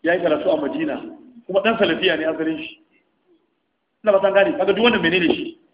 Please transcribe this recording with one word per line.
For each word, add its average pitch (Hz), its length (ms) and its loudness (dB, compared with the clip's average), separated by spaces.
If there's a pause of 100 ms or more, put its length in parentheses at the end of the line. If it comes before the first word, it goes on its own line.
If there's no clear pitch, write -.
Ya 165 120 0
yi 185 80 -2
karatu 160 280 0
a 160 60 2
Madina. 147 460 -4 (440)
Kuma 185 140 0
ɗan 220 180 0
salafiya 170 380 0
ne 156 80 -4
asalin 160 380 -4
shi. - 180 -16 (1200)
Ina 208 80 4
ba 190 100 4
san 196 120 2
gane, 196 220 4
kaga 190 160 0
duk 208 120 2
wannan 214 180 2
menene 170 320 0
shi? - 240 -10 (160)